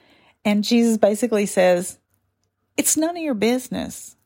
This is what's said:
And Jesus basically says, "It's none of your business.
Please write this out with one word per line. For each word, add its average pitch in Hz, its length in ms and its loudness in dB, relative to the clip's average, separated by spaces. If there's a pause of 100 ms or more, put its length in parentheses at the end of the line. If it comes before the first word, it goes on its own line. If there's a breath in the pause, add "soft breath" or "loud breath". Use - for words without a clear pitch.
(440 soft breath)
And 208 200 2
Jesus 233 340 2
basically 208 480 0
says, 180 520 0 (800)
"It's - 200 -2
none 320 200 -2
of 339 60 -8
your 294 120 -4
business. 208 920 -6